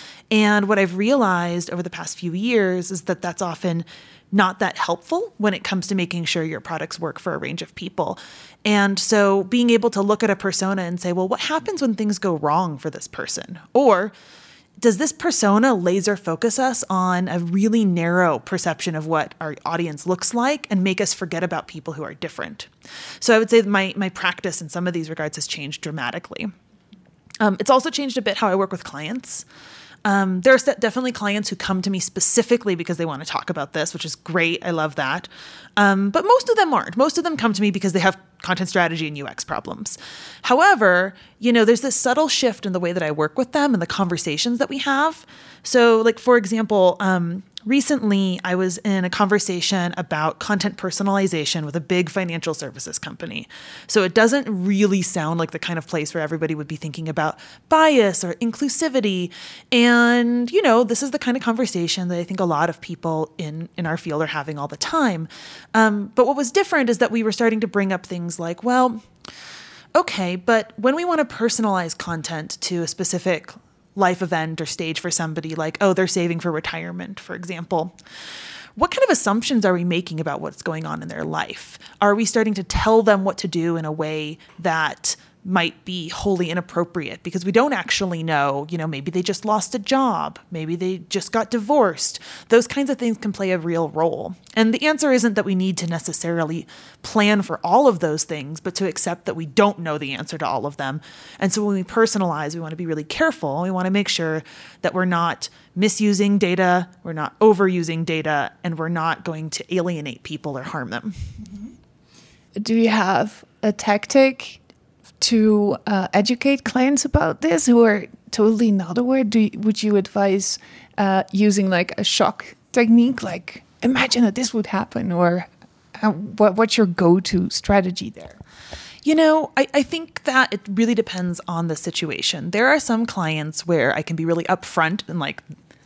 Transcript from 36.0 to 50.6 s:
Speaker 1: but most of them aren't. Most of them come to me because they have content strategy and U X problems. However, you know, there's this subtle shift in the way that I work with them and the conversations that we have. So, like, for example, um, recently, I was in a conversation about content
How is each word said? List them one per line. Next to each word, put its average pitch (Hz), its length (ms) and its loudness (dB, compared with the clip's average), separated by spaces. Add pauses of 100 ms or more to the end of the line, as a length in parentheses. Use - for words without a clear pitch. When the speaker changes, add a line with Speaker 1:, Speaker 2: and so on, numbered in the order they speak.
Speaker 1:
but 330 120 2
most 494 240 4
of 466 100 4
them 339 160 4
aren't. - 220 0
Most 277 220 2
of 339 60 -2
them 330 120 -2
come 226 180 0
to 185 80 -2
me 208 100 2
because 190 220 -2
they 185 60 2
have 185 180 2 (260)
content 185 260 -2
strategy 165 380 0
and 151 100 -10
U 139 100 -10
X - 160 -10
problems. - 540 -8 (460)
However, 220 720 4 (240)
you 240 120 2
know, 233 140 6
there's 226 160 6
this 269 140 -2
subtle 277 320 2
shift - 400 0
in 185 60 -4
the 180 60 0
way 175 140 -2
that 175 80 -2
I 156 100 -2
work 151 260 0
with 254 160 -2
them 285 200 2
and 180 80 2
the 170 60 -4
conversations 175 720 -2
that 269 100 -2
we 277 100 -6
have. 285 460 -2 (380)
So, 233 380 6
like, 226 180 2
for 247 180 6
example, 202 640 2
um, 185 420 0 (240)
recently, 208 800 2
I 180 100 -2
was 185 260 0
in 190 260 0
a 180 40 -2
conversation 185 880 0
about 156 420 -2
content 202 380 -2